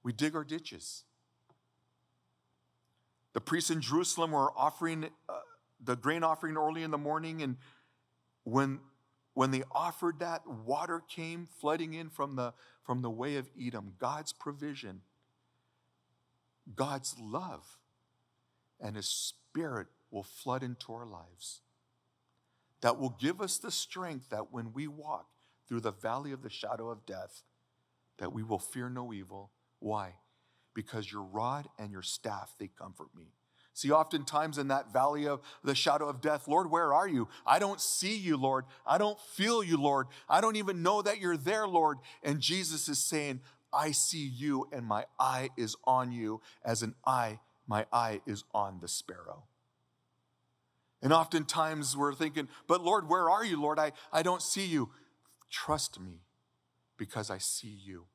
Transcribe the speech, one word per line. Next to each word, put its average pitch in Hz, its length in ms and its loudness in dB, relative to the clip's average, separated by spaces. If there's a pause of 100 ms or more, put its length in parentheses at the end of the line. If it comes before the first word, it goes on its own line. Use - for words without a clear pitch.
We 123 100 -4
dig 147 220 0
our 156 100 -2
ditches. 151 600 -10 (2250)
The 123 60 -2
priests 165 300 0
in 160 100 0
Jerusalem 160 520 0
were 139 240 4
offering, 160 500 0 (220)
uh, 185 100 -8 (440)
the 123 140 0
grain 156 280 0
offering 160 320 0
early 156 260 0
in 160 80 -4
the 147 80 0
morning, 156 440 -4
and 131 140 -2 (880)
when, 135 360 2 (540)
when 131 160 4
they 131 120 0 (100)
offered 165 480 -2
that, 170 260 -6
water 147 640 -4
came 170 400 -10 (120)
flooding 160 340 0
in 160 160 -10
from 139 260 -4
the, 123 160 -2 (320)
from 127 180 -2
the 120 80 -2
way 131 260 -2
of 131 120 -4 (120)
Edom. 110 380 -8
God's 151 340 -4
provision, 139 680 -10 (1700)
God's 139 440 -4
love, 117 600 -10 (1000)
and 104 160 -8
his 101 100 -8
spirit - 840 -6 (220)
will 101 120 -8
flood 127 400 -4
into 123 300 -10
our 117 140 -12
lives. 87 560 -16 (1200)
That 117 160 4
will 123 200 -2
give 175 220 0
us 190 160 -2
the - 160 -6
strength 165 580 -6
that 110 220 -6
when 113 200 -8
we 139 140 -6
walk 147 400 -10 (400)
through 120 140 -4
the 107 100 0
valley 120 400 -4
of 131 120 -10
the 113 80 -10
shadow 113 380 -6
of 113 160 -10
death, 92 380 -12 (760)
that - 140 -6
we 110 120 -6
will 107 160 0
fear 123 280 -8
no 123 240 -8
evil. 98 380 -12 (300)
Why? 104 340 -4 (580)
Because 110 380 -8
your 104 120 -8
rod 120 460 -2 (100)
and 104 120 -8
your 95 120 -10
staff, 101 580 -8
they 101 80 -8
comfort - 480 -16
me. 82 160 -20 (400)
See, - 180 -2
oftentimes 156 640 2
in 139 120 -2
that 135 240 0
valley 147 340 4
of 139 140 0 (240)
the 135 100 2
shadow 147 340 4
of 135 120 -4
death, 151 260 0
"Lord, 160 240 4
where 160 240 6
are 185 140 8
you? 123 200 2 (160)
I 147 140 8
don't 196 220 2
see 202 360 2
you, 180 200 2
Lord. 131 300 2 (200)
I 160 120 6
don't 208 200 2
feel 220 460 2
you, 165 120 4
Lord. 139 300 4 (220)
I 170 120 8
don't 220 160 4
even 190 260 0
know 202 200 6
that 208 160 2
you're 180 180 0
there, 202 300 0
Lord." 156 320 4 (240)
And 143 180 0
Jesus 160 480 0
is 143 100 0
saying, 143 420 0 (320)
"I 151 180 2
see 151 340 0
you, 135 480 -2
and 120 140 -6
my 107 200 0 (120)
eye 131 380 0
is 110 180 -2 (100)
on 127 280 4
you 110 280 -4 (240)
as 113 180 0
an 110 120 -4 (100)
eye, 120 360 2 (260)
my 107 260 2
eye 113 340 2
is 101 180 -6 (100)
on 98 260 0
the 87 80 -10
sparrow." - 540 -10 (1600)
And 135 100 6
oftentimes 156 840 4
we're 143 180 2
thinking, 151 340 -2 (180)
"But 180 140 6
Lord, 175 280 4
where 170 200 6
are 208 160 6
you, 170 160 0
Lord? 151 180 2
I, 151 140 2 (200)
I 160 100 4
don't 180 180 2
see 196 260 -2
you." 147 240 2 (600)
Trust - 500 -2
me, 87 220 -14 (760)
because - 320 -6
I 95 100 -4
see - 300 -4 (160)
you. 90 300 -14